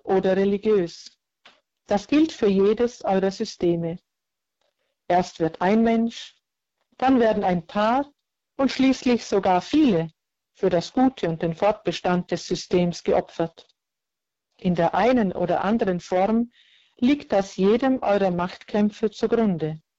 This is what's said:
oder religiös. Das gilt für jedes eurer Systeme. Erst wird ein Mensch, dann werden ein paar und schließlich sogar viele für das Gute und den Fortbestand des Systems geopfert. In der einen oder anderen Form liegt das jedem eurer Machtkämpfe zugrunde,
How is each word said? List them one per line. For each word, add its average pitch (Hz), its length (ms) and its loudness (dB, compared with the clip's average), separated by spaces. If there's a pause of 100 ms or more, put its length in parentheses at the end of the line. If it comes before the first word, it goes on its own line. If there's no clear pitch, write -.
oder 190 320 0
religiös. 196 840 -2 (680)
Das 202 200 -2
gilt 311 240 2
für - 160 -2
jedes 214 560 0
eurer 190 280 0
Systeme. 170 680 -4 (1120)
Erst 175 320 0
wird 160 200 -4
ein 214 220 2
Mensch, 226 540 -2 (600)
dann 254 220 2
werden 214 240 2
ein 180 240 -2
paar 240 420 -2 (460)
und 269 160 0
schließlich 262 540 0
sogar 185 360 0
viele 202 480 2 (460)
für 190 140 0
das 175 240 -2
Gute 254 340 2
und 165 140 -4
den 165 120 -2
Fortbestand 180 800 -2
des 170 160 -6
Systems 175 560 -2
geopfert. - 640 -4 (880)
In 185 160 -2
der 170 220 0
einen 214 380 0
oder 175 300 -2
anderen 196 360 -2
Form 220 520 0 (460)
liegt 285 360 0
das 196 240 -2
jedem 247 440 2
eurer 196 300 0
Machtkämpfe 208 800 -4
zugrunde, 190 720 -2 (180)